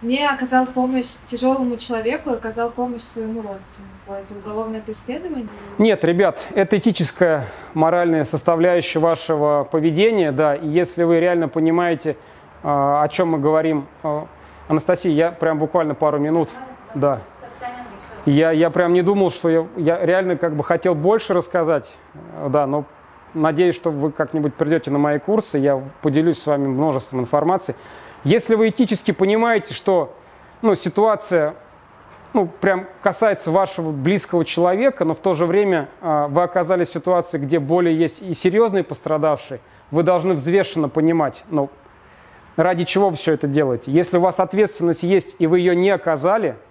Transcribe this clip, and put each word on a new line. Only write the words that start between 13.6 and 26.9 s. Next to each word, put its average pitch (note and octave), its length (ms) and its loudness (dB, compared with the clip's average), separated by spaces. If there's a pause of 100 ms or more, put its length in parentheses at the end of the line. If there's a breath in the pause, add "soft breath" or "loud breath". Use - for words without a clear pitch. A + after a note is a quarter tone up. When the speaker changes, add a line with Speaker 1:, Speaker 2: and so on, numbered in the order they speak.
Speaker 2:
а, D3+ 220 -4 (420 loud breath)
Анастасия, E3+ 460 0
я E3 180 2
прям D#3+ 280 0
буквально D#3 340 0
пару D3 240 0
минут, D3+ 320 0 (460)
да. C3+ 260 0 (1040)
Я, D3+ 260 4
я D#3+ 200 2
прям F3 220 2
не F3+ 100 4
думал, G3 280 2
что - 180 -2
я, D#3+ 180 2 (100)
я E3+ 260 0
реально F3+ 340 2
как D#3 180 -2
бы C#3+ 80 -4
хотел F3 320 0
больше G3+ 400 0
рассказать, E3 520 0 (540)
э, D3 80 -4
да, C#3+ 160 2
но D3 200 -2 (500)
надеюсь, D#3+ 400 2
что - 160 -2
вы D3 200 -2
как-нибудь D3+ 440 -2
придёте D#3 340 0
на C#3 80 0
мои D3 220 0
курсы, G#3 400 -2
я C#3 200 2 (220)
поделюсь D#3 400 0
с - 60 -6
вами C#3+ 200 0
множеством C3+ 520 -2